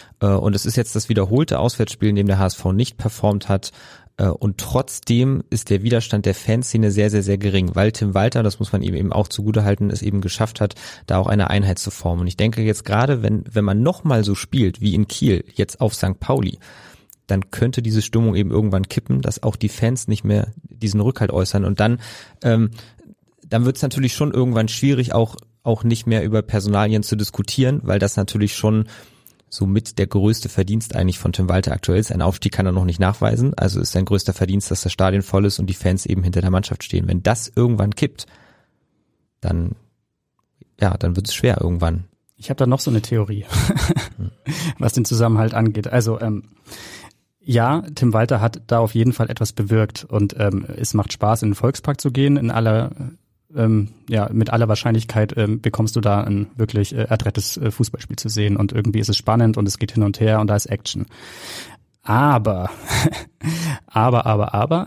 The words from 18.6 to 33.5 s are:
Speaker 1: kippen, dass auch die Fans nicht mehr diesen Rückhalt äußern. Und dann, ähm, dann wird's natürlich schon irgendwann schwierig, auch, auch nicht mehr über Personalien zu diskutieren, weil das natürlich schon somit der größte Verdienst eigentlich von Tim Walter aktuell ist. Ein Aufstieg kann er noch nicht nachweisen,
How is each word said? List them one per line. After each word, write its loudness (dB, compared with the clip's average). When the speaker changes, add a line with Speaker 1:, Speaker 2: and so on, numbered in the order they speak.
Speaker 1:
kippen, -2
dass -4
auch -2
die -2
Fans -2
nicht -2
mehr 2
diesen -2
Rückhalt 0
äußern. 0
Und 0
dann, 2
ähm, 4
dann 2
wird's 0
natürlich 0
schon 0
irgendwann 2
schwierig, 0
auch, 2
auch 0
nicht 0
mehr 2
über 2
Personalien 2
zu -2
diskutieren, 0
weil 2
das 0
natürlich 0
schon 2
somit -2
der 2
größte 0
Verdienst -2
eigentlich 0
von 0
Tim 0
Walter 2
aktuell 0
ist. -2
Ein 0
Aufstieg 0
kann 0
er 2
noch 2
nicht 0
nachweisen, 2